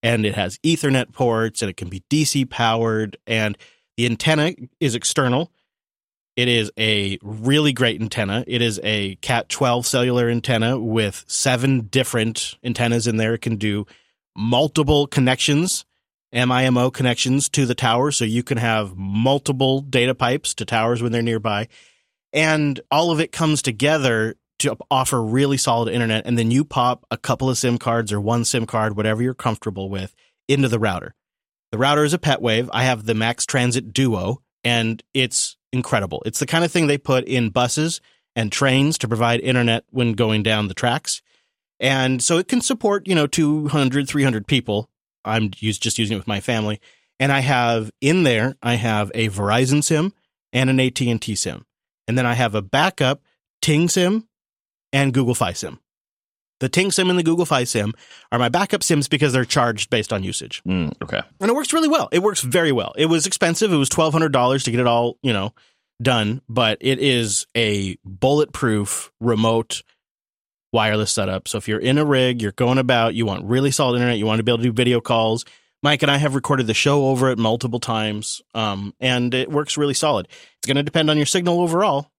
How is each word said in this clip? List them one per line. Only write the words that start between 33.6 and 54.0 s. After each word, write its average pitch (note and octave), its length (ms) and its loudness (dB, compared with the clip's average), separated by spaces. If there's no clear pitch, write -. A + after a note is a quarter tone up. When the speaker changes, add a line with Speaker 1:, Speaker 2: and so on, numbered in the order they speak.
Speaker 1:
Duo, A2+ 480 0
and A2+ 360 0
it's - 420 -2
incredible. G#2 540 -2
It's A2+ 140 -6
the C#3+ 60 0
kind E3 200 0
of E3 80 -2
thing E3 140 2
they C#3+ 100 2
put C3 280 0
in A#2+ 240 0
buses B2+ 520 0
and A2 160 -2
trains C#3 460 2
to A#2+ 100 -4
provide A#2 340 2
internet A#2 480 0
when A#2+ 240 0
going A2 300 2
down G#2+ 240 0
the F#2 60 -6
tracks. - 480 -2
And C3 420 0
so E3+ 140 2
it F#3 100 -2
can A#3+ 140 0
support, G#3 440 -2
you F#3 100 0
know, D3 120 2
two D3+ 400 0
hundred, C#3 400 0
three C#3+ 160 0
hundred A2+ 240 0
people. A#2 420 -2
I'm A2 260 0
us-, G#2+ 160 -2
just - 220 -4
using A2 160 -2
it G2 40 -4
with - 80 -10
my G#2 120 -2
family. G#2+ 400 -4
And C#3 140 2
I C#3 80 2
have A#2 580 0
in E3 240 2
there, B2 400 2
I A#2+ 120 0
have G#2 380 0
a A2+ 140 0
Verizon A2+ 560 2
sim E3 300 0
and B2+ 160 2
an C3 100 2
A C3 100 2
T B2 220 -2
and A2+ 100 -2
T G#2+ 140 -6
sim. C2+ 300 -8
And A#2 100 0
then B2+ 80 0
I A#2+ 100 0
have A#2 200 0
a G#2 60 0
backup C#3+ 600 0
Ting E3 280 2
sim F#3+ 400 0